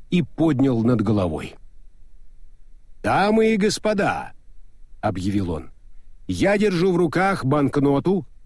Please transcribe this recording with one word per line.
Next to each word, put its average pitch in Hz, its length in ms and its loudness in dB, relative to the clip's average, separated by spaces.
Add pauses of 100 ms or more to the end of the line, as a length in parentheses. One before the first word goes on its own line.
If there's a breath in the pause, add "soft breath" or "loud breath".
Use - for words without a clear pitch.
(100)
и 175 120 2
поднял 135 600 2
над 113 200 4
головой. 95 540 0 (1500)
«Дамы 214 520 4
и - 20 0
господа», 196 760 0 (680)
объявил 92 500 -2
он, 78 200 -8 (560)
«я 180 320 2
держу 190 340 2
в 170 40 2
руках 180 480 0
банкноту 143 840 2 (200)